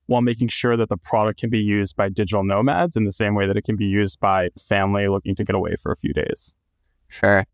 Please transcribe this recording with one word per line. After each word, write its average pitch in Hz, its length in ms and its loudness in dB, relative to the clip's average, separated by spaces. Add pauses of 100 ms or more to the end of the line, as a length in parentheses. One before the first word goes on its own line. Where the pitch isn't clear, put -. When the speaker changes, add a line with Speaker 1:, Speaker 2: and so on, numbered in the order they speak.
Speaker 1:
while 123 160 2
making 120 260 0
sure 120 300 0
that 113 100 0
the 104 80 -4
product 107 460 0
can 117 80 -2
be 110 100 0
used 104 380 0
by 101 100 2
digital 98 380 0
nomads 143 500 2
in 110 80 2
the 101 80 0
same 104 240 0
way 98 120 2
that 98 100 0
it 107 80 -4
can 110 100 -2
be 101 120 -2
used 98 340 0
by 95 260 2 (100)
family 101 520 0
looking 98 260 -2
to 107 80 -2
get 101 120 -2
away 92 200 -2
for - 160 -6
a - 60 -4
few - 160 -6
days. - 420 -4 (540)
Speaker 2:
Sure. 101 340 2 (100)